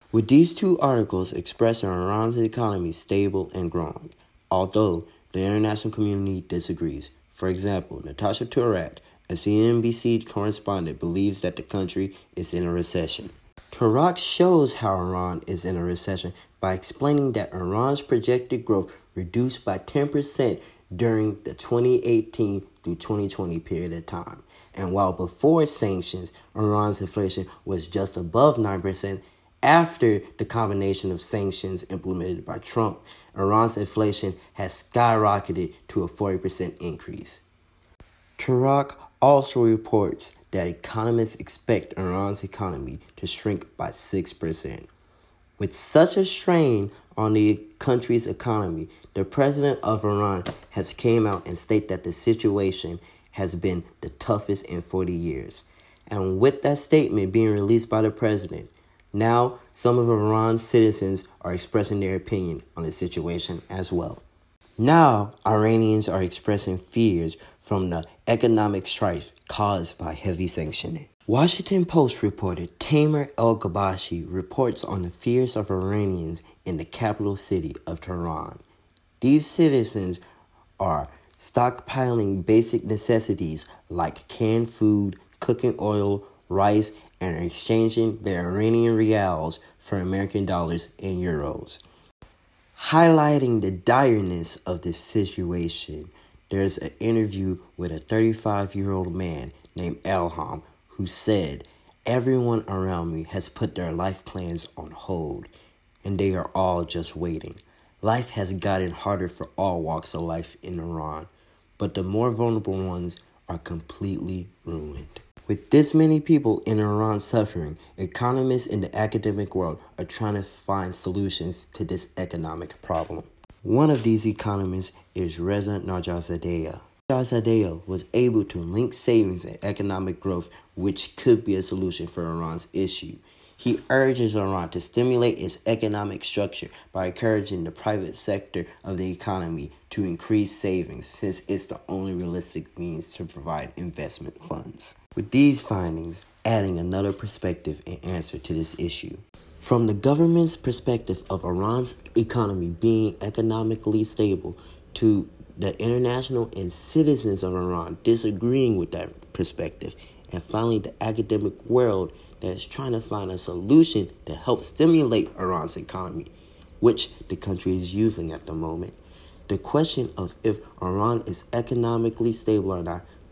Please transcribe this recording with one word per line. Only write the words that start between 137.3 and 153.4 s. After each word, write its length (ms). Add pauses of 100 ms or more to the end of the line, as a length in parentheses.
the 60
private 440
sector 500 (200)
of 120
the 140
economy 600 (180)
to 160
increase 500
savings, 520
since 420
it's 160
the 240
only 240
realistic 640
means 360
to 100
provide 500
investment 640 (100)
funds. 480 (180)
With 180
these 300
findings, 640 (220)
adding 340
another 320
perspective 760
and 200
answer 320
to 160
this 260
issue. 380 (380)
From 320
the 60
government's 640
perspective 760
of 140
Iran's 520 (200)
economy 540
being 500
economically 840